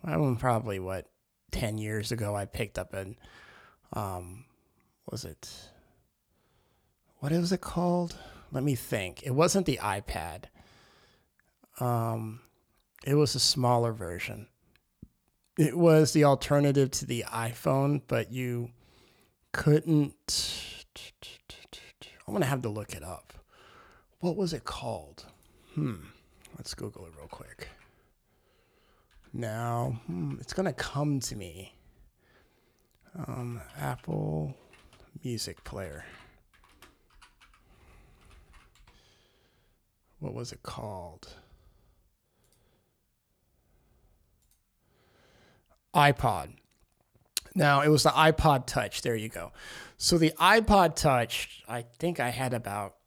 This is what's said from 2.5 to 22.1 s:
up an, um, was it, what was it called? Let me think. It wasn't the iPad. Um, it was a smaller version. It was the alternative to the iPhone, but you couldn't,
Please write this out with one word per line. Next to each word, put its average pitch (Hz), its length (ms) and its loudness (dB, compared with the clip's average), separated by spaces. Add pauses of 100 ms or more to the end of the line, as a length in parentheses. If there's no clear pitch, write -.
up 95 160 -8
an, 95 220 -8 (760)
um, 95 520 -8 (680)
was - 140 -10
it, - 260 -14 (1700)
what 143 140 -2
was 175 180 2
it 185 100 0
called? 175 560 -2 (380)
Let 135 100 0
me 143 100 2
think. 95 480 -6
It 139 80 -6
wasn't 165 340 4
the 143 180 0
iPad. 90 600 -6 (1400)
Um, 113 600 -2 (600)
it 139 120 0
was 147 200 4
a 113 60 -2
smaller 120 540 4
version. 104 520 -8 (1120)
It 151 180 4
was 160 380 8
the 147 120 6
alternative 139 680 4
to - 160 -6
the 120 220 -4
iPhone, 135 760 0
but 110 240 -2
you 120 380 -4 (840)
couldn't, - 1300 0 (1400)